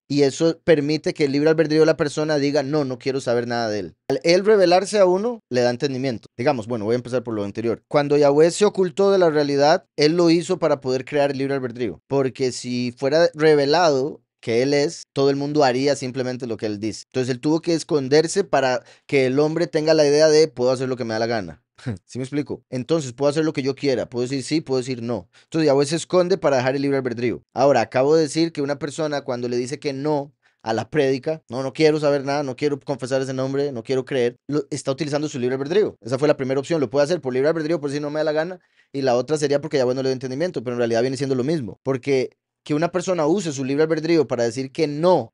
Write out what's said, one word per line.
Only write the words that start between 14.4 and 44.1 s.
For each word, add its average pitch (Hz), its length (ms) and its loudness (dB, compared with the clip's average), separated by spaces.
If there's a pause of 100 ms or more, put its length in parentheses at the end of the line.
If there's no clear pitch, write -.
que 117 200 0
él 139 120 2
es, 147 300 -2 (100)
todo 139 160 2
el 139 60 2
mundo 143 280 0
haría 131 320 2
simplemente 127 520 -6
lo 110 100 -6
que 113 100 -6
él 104 120 -6
dice. 104 280 -8
Entonces 127 260 -2
él 120 60 -8
tuvo 156 220 0
que 170 120 -2
esconderse 156 720 2
para 131 400 0 (240)
que 139 180 4
el 127 140 0
hombre 160 280 0
tenga 160 260 2
la 156 120 6
idea 151 220 6
de, 156 200 6
"Puedo 123 240 0
hacer 127 180 -2
lo 131 60 -4
que 123 100 -6
me 113 80 -4
da 110 60 -2
la 113 80 0
gana". 95 360 -6 (140)
<laughs> 110 280 -10
¿Sí - 120 -14
me 127 60 -6
explico? 135 460 -6
Entonces 127 440 -4
puedo 139 160 0
hacer 156 160 0
lo 156 80 -2
que 135 100 -4
yo 131 120 -2
quiera, 123 340 -2
puedo 120 140 -4
decir 127 200 -6
sí, 156 180 -2
puedo 131 180 -2
decir 123 220 -6
no. 113 280 -8 (140)
Entonces 156 240 -2
Yahweh 139 180 4
se 143 100 -4
esconde 180 420 0
para 139 200 0
dejar 131 180 0
el 143 60 -4
libre 139 160 0
albedrío. 120 460 -4 (100)
Ahora, 131 280 4
acabo 135 340 2
de 165 80 4
decir 160 280 -2
que 156 100 -6
una 143 180 -4
persona 147 420 -6
cuando 123 260 -6
le 123 100 -4
dice 131 220 -6
que 143 140 -6
no 143 400 -4 (300)
a 113 100 -2
la 110 160 -4
prédica, 139 600 -2
"No, 127 140 -8
no 131 100 -8
quiero 156 260 4
saber 143 260 0
nada, 143 180 -2
no 131 120 -8
quiero 143 240 -2
confesar 135 420 -4
ese 135 120 -6
nombre, 135 380 -2
no 117 120 -8
quiero 131 220 -2
creer", 123 300 -2 (120)
lo, 143 220 -2
está 139 220 -6
utilizando 147 380 -4
su 139 100 -8
libre 123 160 -2
albedrío. 151 460 0
Esa 117 160 -4
fue 147 100 0
la 143 100 2
primera 135 220 -4
opción, 156 220 -2
lo 120 80 0
puede 143 160 0
hacer 160 160 -2
por 123 120 -6
libre 131 160 0
albedrío, 165 300 -2
por 143 120 -6
si 147 80 -6
no 147 100 -8
me 151 100 -4
da 156 60 -2
la 156 80 -2
gana, 170 260 -4 (340)
y 139 80 -6
la 131 140 2
otra 127 220 0
sería 139 240 0
porque 151 160 -4
Yahweh 127 180 2
no 135 80 -4
le 131 60 0
da 131 40 0
entendimiento, 135 500 -6
pero 120 120 -6
en 120 40 -2
realidad 113 220 2
viene 131 160 -2
siendo 135 180 -2
lo 123 80 0
mismo, 139 400 -4
porque 131 480 -2 (340)
que 151 80 -4
una 165 180 0
persona 175 360 -2
use 165 260 0
su 135 100 -6
libre 139 200 0
albedrío 156 440 2